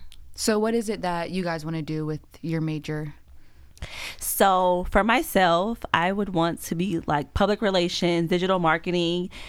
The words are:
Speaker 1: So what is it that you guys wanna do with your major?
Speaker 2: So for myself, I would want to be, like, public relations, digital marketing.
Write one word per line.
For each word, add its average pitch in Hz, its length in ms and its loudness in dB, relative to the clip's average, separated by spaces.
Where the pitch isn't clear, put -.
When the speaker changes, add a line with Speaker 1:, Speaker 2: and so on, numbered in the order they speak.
Speaker 1:
So 214 240 2
what 220 160 2
is 226 140 -2
it 190 120 -4
that 170 300 -2
you 180 120 -2
guys 165 220 -4
wanna 160 160 -4
do 156 240 -4
with 151 160 -6
your 165 200 -2
major? 156 520 -4
Speaker 2:
So 185 720 2
for 196 140 4
myself, 208 760 2
I 170 180 2
would 202 180 -2
want 170 340 0
to - 120 -4
be, 170 300 -2
like, 147 280 -2
public 202 280 2
relations, 175 680 2
digital 185 300 2
marketing. 175 680 0